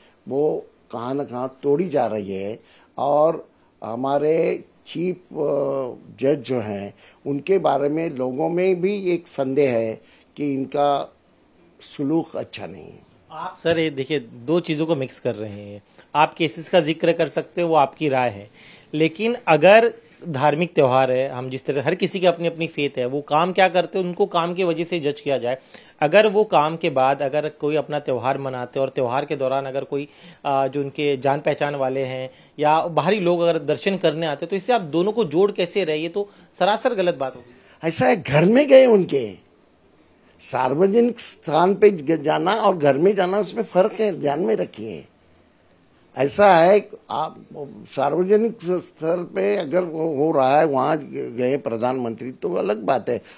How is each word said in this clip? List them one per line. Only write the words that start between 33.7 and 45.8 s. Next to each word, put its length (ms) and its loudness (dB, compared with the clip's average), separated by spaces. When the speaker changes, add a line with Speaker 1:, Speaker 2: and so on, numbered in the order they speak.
Speaker 2:
करने 280 0
आते 200 -4
हैं, 40 -16
तो 60 -4
इससे 180 -2
आप 80 2
दोनों 300 0
को 140 0
जोड़ 260 2
कैसे 320 -2
रहे? 140 -2
ये 120 -4
तो 200 -6
सरासर 340 0
गलत 220 0
बात 200 -6
होगी। 520 -12
Speaker 1:
ऐसा 180 0
है, 160 2
घर 240 2
में 220 6
गए 180 10
उनके, 480 2
सार्वजनिक 800 2
स्थान 560 2
पे 140 8
ग-, 340 0
जाना 300 0
और 240 2
घर 200 4
में 180 4
जाना, 220 0
उसमें 260 -4
फर्क 300 2
है, 260 -2
ध्यान 200 -2
में 160 0
रखिए। 520 -8